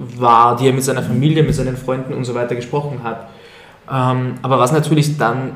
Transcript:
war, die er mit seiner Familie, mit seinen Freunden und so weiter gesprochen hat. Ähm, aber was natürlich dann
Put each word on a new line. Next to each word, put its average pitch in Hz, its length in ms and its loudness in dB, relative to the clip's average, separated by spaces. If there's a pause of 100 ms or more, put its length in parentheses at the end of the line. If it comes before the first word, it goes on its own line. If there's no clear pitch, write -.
(160)
war, 120 380 6
die 131 140 2
er 127 40 4
mit 131 120 0
seiner 127 180 -2
Familie, 143 400 2
mit 131 140 2
seinen 127 200 -4
Freunden 131 380 -6
und 123 100 -6
so 120 120 -6
weiter 120 180 -4
gesprochen 135 480 -6
hat. 113 240 -10 (640)
Ähm, 127 520 -2
aber 131 160 2
was 127 140 4
natürlich 151 440 2
dann 123 400 -2